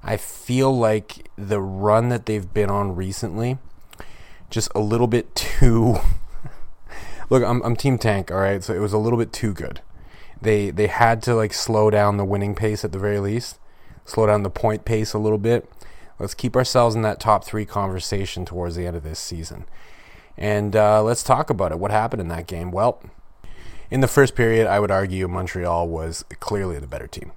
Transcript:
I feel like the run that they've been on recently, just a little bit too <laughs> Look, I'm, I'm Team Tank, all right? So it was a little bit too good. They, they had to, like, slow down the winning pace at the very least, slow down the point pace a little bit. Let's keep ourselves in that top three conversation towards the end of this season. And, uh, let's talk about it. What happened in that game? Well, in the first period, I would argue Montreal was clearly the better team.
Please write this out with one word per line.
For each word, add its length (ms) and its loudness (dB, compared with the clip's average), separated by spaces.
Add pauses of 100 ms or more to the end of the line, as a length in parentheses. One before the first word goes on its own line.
I 140 -4
feel 600 0
like 600 0
the 220 -2
run 480 4
that 180 -2
they've 280 -2
been 160 2
on 260 0
recently, 640 -4 (920)
just 240 -2
a 60 0
little 280 2
bit 280 0
too 640 6 (640)
<laughs> 680 -8
Look, 140 4
I'm, 200 0
I'm 120 0
Team 220 0
Tank, 340 0
all 60 -2
right? 260 0
So 100 -4
it 60 -2
was 140 -2
a 40 2
little 220 2
bit 140 -4
too 200 -4
good. 280 -8 (600)
They, 300 2
they 160 0
had 360 4
to, 120 2
like, 160 0
slow 380 2
down 260 4
the 80 0
winning 320 -2
pace 300 -2
at 80 -6
the 40 -6
very 220 -2
least, 400 -4 (460)
slow 200 2
down 180 4
the 60 -2
point 360 -2
pace 260 0
a 80 -2
little 180 2
bit. 320 0 (480)
Let's 160 -6
keep 220 -4
ourselves 400 4
in 60 0
that 180 0
top 240 4
three 220 -4
conversation 800 -4
towards 320 -6
the 100 -4
end 80 -6
of 80 -8
this 160 -10
season. 460 -10 (720)
And, 400 0
uh, 260 6
let's 200 0
talk 260 2
about 240 0
it. 40 -6
What 140 -2
happened 300 0
in 80 -6
that 180 -8
game? 240 -6
Well, 320 0 (880)
in 80 0
the 80 6
first 260 6
period, 320 4
I 140 2
would 120 2
argue 360 0
Montreal 640 -2
was 340 -6 (160)
clearly 400 -4
the 80 -12
better 180 -10
team. 320 -14